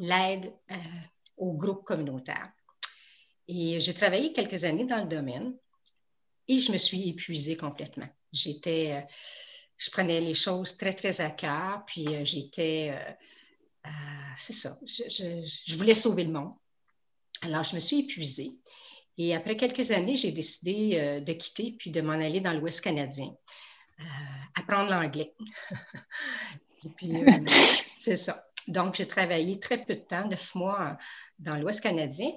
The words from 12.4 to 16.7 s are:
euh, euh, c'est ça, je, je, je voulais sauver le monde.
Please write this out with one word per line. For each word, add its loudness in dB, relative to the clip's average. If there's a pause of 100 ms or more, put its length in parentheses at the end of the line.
euh, -10 (760)
euh, -14 (460)
c'est -10
ça, -6
je, -4
je, -2
je 0
voulais 8
sauver 4
le -2
monde. -6 (880)